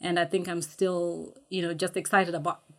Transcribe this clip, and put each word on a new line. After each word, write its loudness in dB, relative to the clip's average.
and 0
I 4
think 0
I'm -2
still, -2
you -2
know, 0
just -4
excited 2
about -2